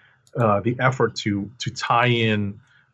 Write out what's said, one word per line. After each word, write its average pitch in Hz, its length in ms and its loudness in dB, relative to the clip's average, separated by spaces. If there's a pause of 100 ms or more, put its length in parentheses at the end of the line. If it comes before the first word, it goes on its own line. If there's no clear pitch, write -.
(360)
uh, 104 260 2
the 120 180 -2
effort 127 380 0
to, 101 420 -4
to - 100 -6
tie 123 380 0
in, 107 520 0 (340)